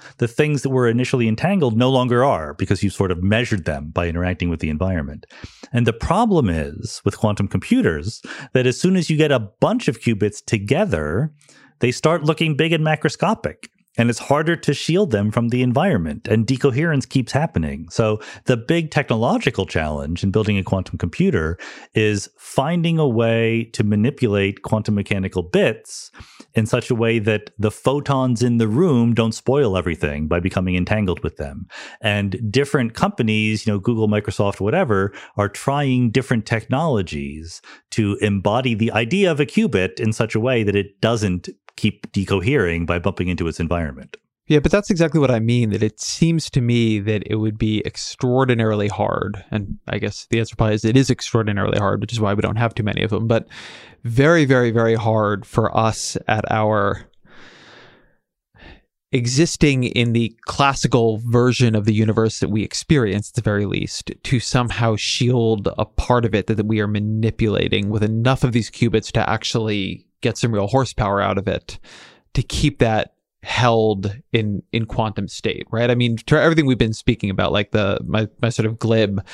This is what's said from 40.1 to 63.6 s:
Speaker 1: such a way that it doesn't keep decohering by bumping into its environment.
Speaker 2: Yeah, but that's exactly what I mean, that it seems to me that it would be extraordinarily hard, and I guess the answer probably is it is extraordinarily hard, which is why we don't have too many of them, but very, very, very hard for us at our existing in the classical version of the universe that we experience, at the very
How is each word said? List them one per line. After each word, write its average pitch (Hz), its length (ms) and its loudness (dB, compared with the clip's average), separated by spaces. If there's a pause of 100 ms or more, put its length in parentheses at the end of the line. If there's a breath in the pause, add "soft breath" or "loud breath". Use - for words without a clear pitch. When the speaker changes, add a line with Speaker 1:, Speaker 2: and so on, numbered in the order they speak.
Speaker 1:
such 110 240 -2
a 110 40 0
way 120 220 2
that 101 140 0
it 98 240 -4
doesn't 104 480 0 (280)
keep - 340 -2
decohering 92 760 0
by 87 140 -2
bumping 90 300 -2
into 87 180 -4
its 82 140 -6
environment. 82 560 -6 (320)
Speaker 2:
Yeah, 151 100 4
but 151 140 2
that's 208 180 2
exactly 165 300 2
what 131 100 4
I 117 80 2
mean, 113 320 2
that 107 120 -2
it 110 180 -2
seems 165 500 0
to 135 100 -2
me 117 380 2
that 104 280 -2
it 107 100 -2
would 110 200 -2
be 107 300 0
extraordinarily 117 1000 0
hard, - 640 -4
and 104 340 -4
I 101 140 -6
guess 104 280 -6
the 113 120 2
answer - 160 -4
probably 110 180 2
is 107 100 0
it 113 120 4
is 131 120 4
extraordinarily 104 720 0
hard, 101 220 0
which 104 120 -6
is 110 60 -4
why 104 160 0
we 101 80 0
don't 98 140 -2
have 113 180 0
too 117 80 -4
many 104 220 -2
of 104 60 -2
them, 107 180 -2
but 113 180 2 (560 loud breath)
very, 143 420 4
very, 127 280 4
very 113 240 2
hard 107 500 0
for - 300 0
us 110 400 -2 (100)
at 107 240 0
our 107 580 0 (2000 loud breath)
existing 131 720 2
in 117 300 0
the 117 220 0 (100)
classical 123 800 2
version 120 500 4
of 101 80 0
the 110 100 2
universe 110 460 2
that 98 100 0
we 104 140 0
experience, 104 640 0
at - 60 -20
the 117 40 -2
very 104 260 0